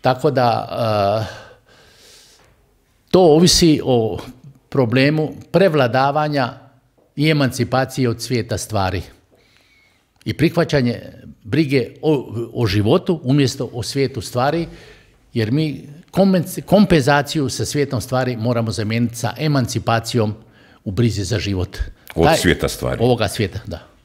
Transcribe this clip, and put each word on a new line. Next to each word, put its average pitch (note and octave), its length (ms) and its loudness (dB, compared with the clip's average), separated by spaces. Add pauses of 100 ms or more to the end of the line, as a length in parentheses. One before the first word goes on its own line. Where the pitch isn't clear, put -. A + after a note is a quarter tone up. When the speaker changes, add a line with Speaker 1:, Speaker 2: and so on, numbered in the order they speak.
Speaker 1:
Tako C3 300 0
da, A#2 400 0
a, G#2+ 540 0 (1900)
to F3+ 100 6
ovisi D#3+ 640 6
o A2+ 340 0 (500)
problemu C3+ 680 0 (160)
prevladavanja C#3+ 1000 2 (640)
i D3+ 140 2
emancipacije C3 760 0
od A2+ 140 -4
svijeta A2 360 -4
stvari. F#2 440 -4 (1200)
I G#2+ 100 -4
prihvaćanje C#3+ 680 0 (440)
brige C3+ 440 0 (140)
o, C#3+ 320 0 (200)
o A#2+ 120 0
životu A#2 560 2
umjesto B2+ 500 0
o A#2 100 -8
svijetu C3 380 -4
stvari, D3 460 -2 (680)
jer A2 200 -2
mi D3 360 -2 (220)
kompenz-, F#3 520 0
kompenzaciju C#3+ 840 2
sa - 160 -4
svijetom C#3 360 -4
stvari B2+ 360 -2
moramo A2+ 360 -2
zamijeniti A2+ 440 -2
sa - 220 -6
emancipacijom A#2 960 0 (500)
u A2 60 -6
brizi G2+ 340 0
za G#2 140 -2
život. F#2 400 -4 (360)
Speaker 2:
Od E2 120 4
Speaker 1:
Taj D#3+ 100 4
Speaker 2:
svijeta D#2 320 0
stvari. - 320 -6
Speaker 1:
Ovoga A2+ 280 2
svijeta, - 380 -4
da. E2+ 120 -10 (260)